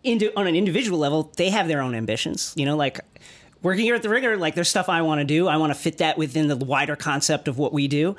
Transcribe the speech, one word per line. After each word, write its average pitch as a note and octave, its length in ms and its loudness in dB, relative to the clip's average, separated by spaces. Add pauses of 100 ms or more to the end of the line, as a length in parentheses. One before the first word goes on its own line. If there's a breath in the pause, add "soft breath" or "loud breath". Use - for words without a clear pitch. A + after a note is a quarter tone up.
indi-, G#3+ 320 0
on G3+ 120 0
an E3 80 2
individual G3 420 0
level, D3+ 400 0
they - 140 2
have G#3 160 0
their D3+ 140 0
own B2+ 120 -2
ambitions. A2+ 640 -4
You C#3 100 -2
know, C#3+ 100 0
like, C#3+ 240 -2 (640 loud breath)
working F#3 240 0
here A#3 80 2
at A#3 80 0
The A3 80 -4
Ringer, A#3 280 2
like, E3 180 -2
there's F3 140 0
stuff F#3 200 0
I E3 140 2
wanna D#3 200 0
do. D#3 240 2
I D3+ 100 2
wanna D3+ 180 0
fit - 240 -4
that D#3+ 180 2
within D3+ 300 0
the D3 100 2
wider C#3 380 0
concept C#3+ 520 -2
of C3 120 -4
what D3 120 0
we C#3+ 160 0
do. D3+ 320 0